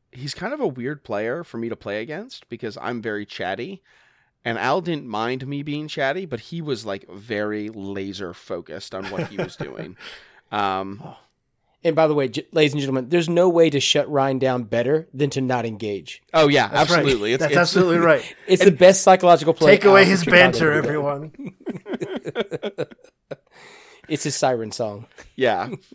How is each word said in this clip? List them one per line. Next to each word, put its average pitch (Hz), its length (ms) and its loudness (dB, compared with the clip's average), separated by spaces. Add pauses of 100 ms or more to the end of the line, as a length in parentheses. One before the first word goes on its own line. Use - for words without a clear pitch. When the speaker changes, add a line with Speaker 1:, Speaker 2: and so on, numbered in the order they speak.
(120)
Speaker 1:
he's 135 220 -12
kind 214 200 -10
of 302 60 -8
a 247 80 -4
weird 139 360 -8
player 117 400 -6
for - 140 -14
me 117 120 -6
to 113 60 -8
play 104 260 -8
against 156 480 -14
because 113 320 -12
I'm 117 200 -8
very 104 240 -6
chatty. 107 580 -10 (600)
And 117 140 -6
Al 135 220 0
didn't 160 260 -6
mind 120 400 -6
me 143 160 -8
being 151 240 -8
chatty, 151 380 -4
but 127 160 -8
he 170 200 -12
was, 127 240 -6
like, 98 240 -8
very 104 600 -6
laser 98 640 -10
focused - 600 -12
on 95 160 -10
what 170 200 -6
he 104 80 -16
was - 180 -8
doing. 69 460 -14
Speaker 2:
<laughs> - 60 -18 (440)
Speaker 1:
Um, 98 520 -4
Speaker 3:
Oh. - 140 -18 (680)
And 160 100 0
by 160 120 4
the 151 60 2
way, 139 160 0
j-, 147 220 -8
ladies 151 220 2
and 147 60 -4
gentlemen, 131 300 -4
there's 170 180 0
no 175 220 4
way 165 220 6
to 139 80 0
shut - 300 0
Ryan 135 300 0
down 127 260 0
better 120 480 0
than 139 180 -2
to 139 100 -4
not 127 240 -2
engage. 104 560 -8 (120)
Speaker 1:
Oh, 160 140 6
yeah, 135 200 4
Speaker 2:
That's 143 240 2
right. 170 80 2
Speaker 1:
absolutely. 120 340 0
It's, 131 80 0
Speaker 2:
That's 151 120 0
Speaker 1:
it's 175 60 4
Speaker 2:
absolutely 175 380 2
right. 165 440 2
Speaker 3:
<laughs> - 60 -20
It's 185 160 4
the 196 80 8
best 180 300 8
psychological 175 540 6
play 160 160 6
Speaker 2:
Take 208 140 6
away 196 160 8
Speaker 3:
out 180 60 6
Speaker 2:
his 185 160 2
Speaker 3:
for 160 60 -2
Chicago 175 220 8
Speaker 2:
banter, 160 240 2
Speaker 3:
to 156 60 0
do. 147 60 -2
Speaker 2:
everyone. 147 680 -6 (1300)
<laughs> - 0 - (1200)
Speaker 3:
It's 156 160 -4
his 147 100 -4
siren 117 360 -2
song. 107 360 -8 (280)
Speaker 1:
Yeah. 113 340 0 (260)